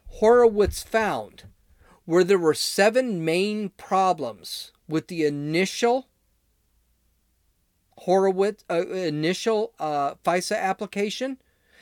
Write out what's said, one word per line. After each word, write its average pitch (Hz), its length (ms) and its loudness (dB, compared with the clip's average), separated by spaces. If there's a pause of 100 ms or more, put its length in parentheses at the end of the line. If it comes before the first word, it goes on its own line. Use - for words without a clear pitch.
Horowitz 220 760 2
found 151 600 -4 (640)
were 175 180 4
there 190 140 4
were 160 160 2
seven 214 720 0
main 196 460 0
problems 156 1000 -2 (160)
with 156 200 -4
the 165 160 -2
initial 165 840 -2 (1900)
Horowitz, 190 720 0
uh, 170 200 -2
initial, 185 920 -2
uh, 147 360 -4 (100)
fisa 180 320 0
application, 208 840 -6 (440)